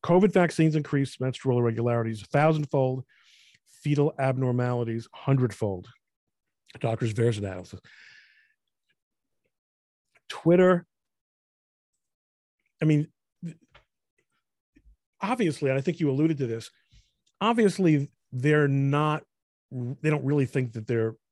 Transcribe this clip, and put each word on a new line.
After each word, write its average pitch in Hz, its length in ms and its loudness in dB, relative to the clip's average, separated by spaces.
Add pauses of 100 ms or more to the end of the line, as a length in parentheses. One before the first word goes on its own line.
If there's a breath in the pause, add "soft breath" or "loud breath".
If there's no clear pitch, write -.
"covid 185 300 4
vaccines 160 420 2
increase 143 440 -2
menstrual 131 400 -2
irregularities 117 640 -2
a - 40 -18
thousandfold, 143 800 0 (760 soft breath)
fetal 147 380 0
abnormalities 123 920 -2
hundredfold." 110 760 -2 (960)
Doctors 113 320 -4
VAERS 113 240 0
analysis. 92 420 -10 (2500 soft breath)
Twitter. 180 580 2 (1900)
I 160 60 -2
mean, 151 220 2 (2000)
obviously, 190 520 -2
and 135 80 0
I - 20 -2
think 175 180 -4
you 147 120 0
alluded 151 260 0
to 131 80 -4
this, 113 240 -6 (720)
obviously 190 720 2 (200)
they're 147 360 2
not, 143 560 0 (480)
they 131 400 -4
don't 147 120 -2
really 139 220 0
think 123 280 -4
that 110 120 -10
they're 113 300 -4 (160)